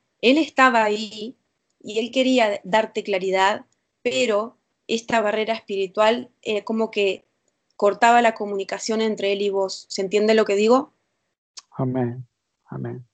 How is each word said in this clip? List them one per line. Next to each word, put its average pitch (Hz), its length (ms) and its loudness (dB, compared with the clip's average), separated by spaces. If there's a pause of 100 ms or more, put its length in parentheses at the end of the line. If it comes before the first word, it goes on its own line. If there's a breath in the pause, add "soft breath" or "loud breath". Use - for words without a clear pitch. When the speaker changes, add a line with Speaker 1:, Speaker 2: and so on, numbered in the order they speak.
(220)
Speaker 1:
Él 262 160 4
estaba 254 460 4
ahí 214 500 -6 (480)
y 214 160 -6
Él 247 140 -4
quería 254 520 2
darte 214 380 -2
claridad, 190 600 0 (380)
pero 240 540 -2 (300)
esta 226 340 -2
barrera 214 340 -2
espiritual, 214 760 -2 (120)
eh, 208 200 -4
como 220 300 -4
que 196 320 -2 (520)
cortaba 233 460 4
la 226 120 2
comunicación 208 680 -6
entre 208 320 -2
Él 202 100 -2
y 202 80 0
vos. 190 380 -4
¿Se - 140 -6
entiende 208 320 2
lo 220 100 4
que 202 100 0
digo? 226 380 2 (800)
Speaker 2:
Amén, 127 540 -4 (400)
amén. 131 460 -12